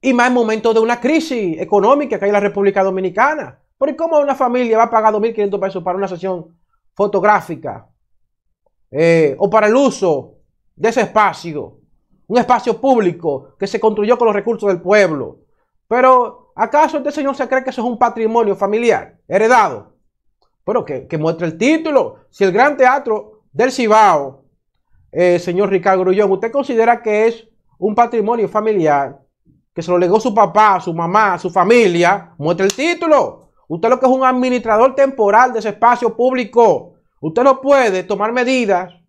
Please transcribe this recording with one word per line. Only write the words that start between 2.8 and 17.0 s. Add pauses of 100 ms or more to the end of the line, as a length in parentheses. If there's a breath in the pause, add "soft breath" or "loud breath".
Dominicana. (200)
Pero
¿y
cómo
una
familia
va
a
pagar
dos
mil
quinientos
pesos
para
una
sesión (360)
fotográfica? (1000)
Eh,
o
para
el
uso (420)
de
ese
espacio, (500)
un
espacio
público
que
se
construyó
con
los
recursos
del
pueblo. (480)
Pero,
¿acaso
este